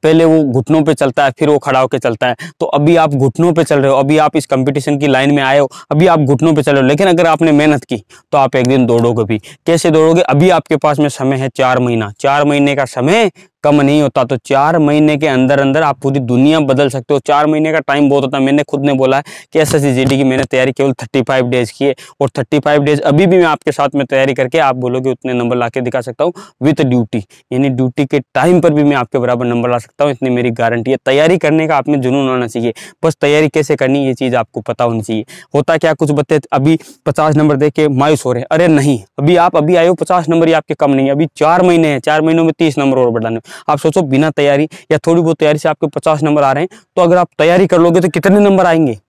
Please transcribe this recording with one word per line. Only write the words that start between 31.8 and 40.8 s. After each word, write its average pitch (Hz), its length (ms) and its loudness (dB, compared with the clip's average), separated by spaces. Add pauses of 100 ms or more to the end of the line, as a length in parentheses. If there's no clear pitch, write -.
में 147 120 0
जुनून 131 280 -2
होना 127 180 -4
चाहिए, 117 280 -4 (300)
बस 165 160 0
तैयारी 151 280 2
कैसे 151 280 -2
करनी 135 300 -2
ये 131 80 -2
चीज़ 127 220 -4
आपको 117 240 -4
पता 120 240 -4
होनी 113 180 -4
चाहिए। 107 220 -6 (300)
होता 147 220 0
क्या, 160 180 0
कुछ 147 160 -2
बच्चे 147 300 0 (120)
अभी 143 260 0 (280)
पचास 151 300 0
नंबर 151 200 2
देख 143 160 0
के 156 160 0
मायूस 143 360 0
हो 127 80 -2
रहे 120 80 -4
हैं, 131 100 -14
अरे 170 180 2
नहीं, 143 300 2 (200)
अभी 175 180 2
आप 170 200 2
अभी 160 200 0
आए 165 100 2
हो 180 80 2
पचास 170 340 -2
नंबर 165 180 2
ही 165 60 2
आपके 156 220 -2
कम 143 160 -2